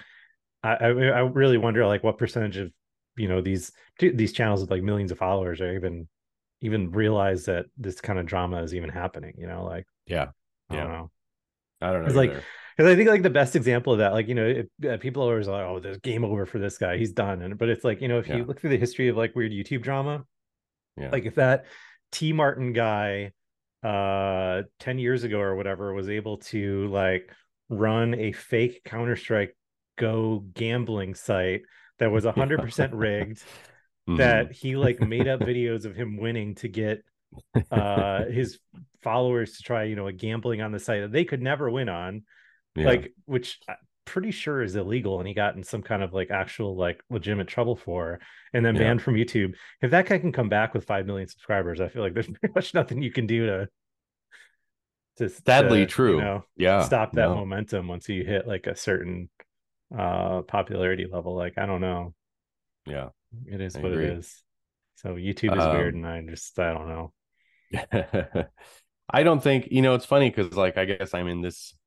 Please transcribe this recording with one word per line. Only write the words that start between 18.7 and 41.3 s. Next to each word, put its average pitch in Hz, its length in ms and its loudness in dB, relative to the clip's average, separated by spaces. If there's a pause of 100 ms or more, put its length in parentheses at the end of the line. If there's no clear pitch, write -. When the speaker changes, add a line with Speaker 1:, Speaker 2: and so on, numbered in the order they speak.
Speaker 1:
the 135 80 4
history 123 300 0
of, 110 80 2
like, 113 200 0
weird 110 160 -2
YouTube 107 300 -6
drama, 139 420 -4 (720)
Speaker 2:
Yeah. 139 160 -6
Speaker 1:
like, 127 140 -2
if 113 100 -4
that 135 300 4 (460)
T 156 200 -2
Martin 139 400 2
guy, 104 600 0 (500)
uh, 98 800 0 (160)
ten 127 180 -4
years 123 260 0
ago 107 160 -2
or 98 160 0
whatever 98 380 -4
was 98 140 -6
able 104 300 -6
to, 101 500 -4
like, 95 440 0 (360)
run 113 460 2
a 110 180 -2
fake 123 520 0
Counter-Strike 113 720 -2 (400)
Go 110 440 0 (140)
gambling 113 600 -2
site 95 480 0 (360)
that 113 140 2
was 107 120 2
Speaker 2:
<laughs> - 20 4
Yeah. 113 40 4
Speaker 1:
a - 20 -4
hundred 139 300 2
percent 127 320 -2
rigged, 107 480 -2 (640)
Speaker 2:
Mm-hmm. 87 100 2
Speaker 1:
that 120 340 4
he, 135 240 -6
like, 123 240 2
made 113 280 2
up 131 120 -2
Speaker 2:
<laughs> - 20 2
Speaker 1:
videos 117 440 -2
of 95 100 -10
him 107 220 -6
winning 107 380 -4
to 120 120 -10
get, 107 360 -4 (640)
uh, 101 540 0
Speaker 2:
<laughs> - 20 -4
Speaker 1:
his 123 340 -4 (420)
followers 120 560 0
to - 60 -20
try, 113 200 -2
you 107 120 -4
know, 101 120 -6
a 98 40 -8
gambling 110 500 -4
on 107 100 -6
the 104 80 -6
site 104 220 -2
that 104 100 -6
they 160 120 2
could 135 180 -4